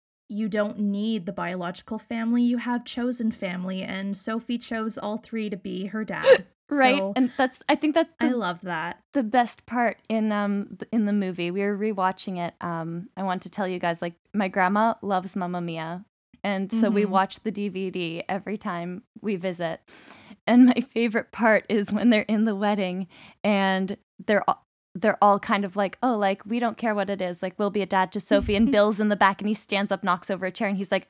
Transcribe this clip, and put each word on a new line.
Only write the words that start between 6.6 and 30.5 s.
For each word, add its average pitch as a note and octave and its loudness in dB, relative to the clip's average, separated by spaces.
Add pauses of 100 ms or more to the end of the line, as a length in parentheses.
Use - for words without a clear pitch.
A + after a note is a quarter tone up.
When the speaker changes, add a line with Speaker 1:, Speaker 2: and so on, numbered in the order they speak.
Speaker 2:
Right? C4 4
Speaker 1:
So G3 -2
Speaker 2:
And B3 2
that's, C4 0
I D4+ 4
think D4+ 0
that's E4 2
Speaker 1:
I - 2
Speaker 2:
the B3 0
Speaker 1:
love F3+ -2
that. E3+ -6 (140)
Speaker 2:
the C#4 2
best A#3 0
part A#3 -2 (100)
in, A3 0
um, G3+ -2
th-, - -12
in A3 2
the G3+ 0
movie. F3+ -2
We G3 -2
were G3+ -2
rewatching F#3+ -2
it. E3+ -6
Um, E3+ -6
I F#3 -6
want F#3 -4
to F#3 -14
tell F#3+ -6
you F3+ -4
guys, F3 -4
like, F3 -6 (200)
my G3+ 0
grandma G3+ 2
loves F#3+ -4
Mamma F3+ -4
Mia. E3+ -8 (380)
And G3 -4
so A3+ 4
we G#3 4
Speaker 1:
Mm-hmm. F#3+ 0
Speaker 2:
watch F#3+ 0
the G#3+ -2
D G3+ -4
V F#3 -4
D E3+ -4
every G3 -6
time F3+ -8 (160)
we G3+ -2
visit. E3+ -6 (640)
And B3 10
my A#3+ 6 (100)
favorite A3+ -2
part G#3+ 4
is G#3 0
when G#3 4
they're G#3+ 6
in A3 2
the G#3+ 0
wedding G3 0 (380)
and F#3+ 2 (300)
they're G#3 4
a-, - 2 (420)
they're G#3 2
all G3+ 6
kind G3+ 0
of F3+ -14
like, G3+ -2
"Oh, B3 2
like, G3+ 0
we A#3 -4
don't A#3 -2
care A3+ -2
what G3 -2
it F#3+ -4
is. F3+ -6
Like, F#3 -6
we'll G#3 0
be G3+ 0
a F#3 -2
dad F#3 2
to G#3 -6
Sophie." - 2
And A3+ 4
Speaker 1:
<laughs> - 2
Speaker 2:
Bill's G#3 4
in G#3+ 2
the G3+ 2
back G3 4
and G3+ -2
he G#3+ 0
stands G3+ -2
up, F#3 -2
knocks F3+ -2
over F#3 -4
a F#3 -4